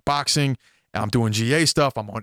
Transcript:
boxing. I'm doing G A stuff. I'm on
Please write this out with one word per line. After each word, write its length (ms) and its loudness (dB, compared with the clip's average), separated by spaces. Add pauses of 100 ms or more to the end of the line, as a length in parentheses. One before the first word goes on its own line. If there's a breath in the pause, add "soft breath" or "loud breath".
boxing. 500 0 (380 soft breath)
I'm 160 -2
doing 240 2
G 200 0
A 140 4
stuff. 300 2
I'm 120 -8
on 140 -8